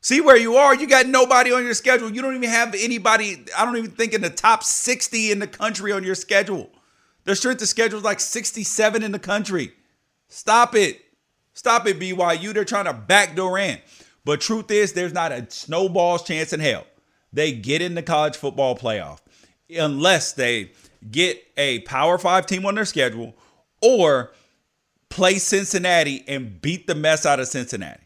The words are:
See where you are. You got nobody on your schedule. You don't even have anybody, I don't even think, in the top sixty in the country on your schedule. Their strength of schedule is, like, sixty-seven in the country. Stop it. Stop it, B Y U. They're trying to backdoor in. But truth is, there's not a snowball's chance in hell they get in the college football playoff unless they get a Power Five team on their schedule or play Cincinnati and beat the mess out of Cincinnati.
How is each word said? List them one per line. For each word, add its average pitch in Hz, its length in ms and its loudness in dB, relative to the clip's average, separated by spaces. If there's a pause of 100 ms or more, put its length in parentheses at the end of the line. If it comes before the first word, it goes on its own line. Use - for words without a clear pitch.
See 269 140 4
where 285 160 8
you 233 180 4
are. 277 180 8
You 269 140 2
got 262 220 6
nobody 254 440 4
on 247 120 2
your 240 100 -2
schedule. 247 340 0
You 220 140 -8
don't 262 140 -4
even 247 120 -4
have 233 300 0
anybody, 220 680 -2 (140)
I 214 60 2
don't 240 120 -4
even 226 140 -8
think, 226 220 -4
in 214 80 -2
the 180 100 -4
top 220 320 2
sixty 226 680 -2
in 202 80 -2
the 214 80 -8
country 208 420 -6
on 196 140 -4
your 185 100 -4
schedule. 196 560 -2 (540)
Their 196 100 0
strength 247 260 -2
of 214 60 -4
schedule 220 320 0
is, 202 60 -12
like, 202 160 -2
sixty-seven 220 840 -2
in 214 80 -6
the 196 80 -8
country. 190 540 -4 (560)
Stop 233 480 2
it. 190 280 0 (500)
Stop 233 340 0
it, 180 100 -2
B 185 140 -6
Y 175 220 0
U. 185 180 -6
They're 208 120 -2
trying 202 200 -4
to 165 80 -4
backdoor 185 680 0
in. 185 220 -4 (440)
But 147 160 -2
truth 220 300 -4
is, 208 220 2
there's 175 200 -4
not 165 200 -2
a 120 180 -8
snowball's 175 720 0
chance 160 300 -4
in 156 80 -4
hell 120 260 -2 (460)
they 151 180 0
get 131 320 -2
in 175 140 -6
the 170 80 -8
college 151 320 0
football 131 420 -2
playoff 95 400 -6 (580)
unless 156 580 0
they 120 360 -2 (400)
get 165 320 0 (140)
a 135 240 -2
Power 151 360 0
Five 180 300 0
team 185 180 -4
on 196 120 -2
their 214 80 -2
schedule 117 500 -4 (480)
or 170 480 4 (760)
play 190 300 2
Cincinnati 180 920 0
and 123 340 -8
beat 165 240 -6
the 175 80 0
mess 156 320 0
out 139 140 2
of 127 80 -4
Cincinnati. 113 580 -10